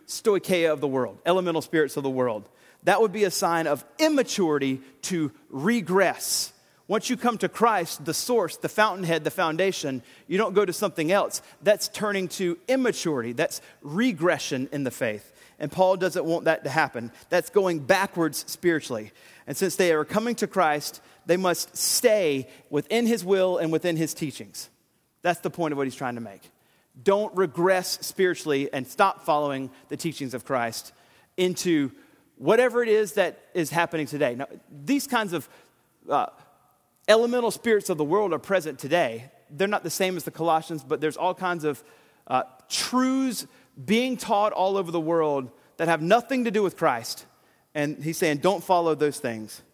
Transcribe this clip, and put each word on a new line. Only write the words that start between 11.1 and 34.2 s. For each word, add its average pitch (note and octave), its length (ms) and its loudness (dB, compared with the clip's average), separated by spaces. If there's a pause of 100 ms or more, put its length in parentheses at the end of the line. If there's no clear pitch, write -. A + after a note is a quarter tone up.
else. F3 300 0 (220)
That's G3+ 240 2
turning G3 400 -4
to F3 280 -2 (120)
immaturity. E3+ 680 0
That's - 280 -2 (200)
regression D#3 920 0
in F3+ 120 -4
the A#2+ 80 -2
faith. G#2+ 420 -6 (240)
And D3 140 -6
Paul F#3 260 4
doesn't F3 260 -2
want E3 220 -2
that D#3+ 200 2
to C#3 40 -4
happen. C3 420 -2 (180)
That's F3 200 0
going F#3 300 2
backwards E3+ 680 0
spiritually. C3+ 640 -2 (360)
And D3 100 -8
since F#3+ 180 -2
they F3+ 160 4
are D3+ 140 2
coming A3+ 300 -2
to G#3 100 -2
Christ, D3+ 560 0 (240)
they E3+ 100 4
must F#3 400 0
stay E3+ 720 2 (220)
within A3 380 0
his G#3+ 180 0
will F#3 320 2
and D#3+ 140 0
within D#3+ 260 0
his D#3 160 -2
teachings. - 560 -10 (540)
That's E3+ 160 0
the F#3 100 -6
point D#3+ 220 -4
of C#3 80 -4
what C#3 80 -2
he's B2+ 80 -8
trying B2 180 -6
to A#2 80 -10
make. G2 300 -18 (500)
Don't G3 340 2
regress F#3 680 0
spiritually D#3 680 0
and C3 140 -4
stop - 400 0
following C#3+ 460 -2 (180)
the D3 80 -8
teachings C3+ 380 -6
of A2+ 100 -10
Christ A#2+ 480 -4 (440)
into E3+ 540 0 (460)
whatever A#3 460 4
it A3+ 60 0
is G#3+ 240 2
that F3+ 260 0 (160)
is E3 160 -2
happening E3 340 0
today. C#3 300 -2